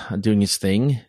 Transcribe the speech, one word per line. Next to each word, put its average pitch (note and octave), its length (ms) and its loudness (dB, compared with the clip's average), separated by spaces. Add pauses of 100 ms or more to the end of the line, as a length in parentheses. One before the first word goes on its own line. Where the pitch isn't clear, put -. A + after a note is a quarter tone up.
(200)
doing G#2 220 2
his G2 160 0
thing. A#2 500 0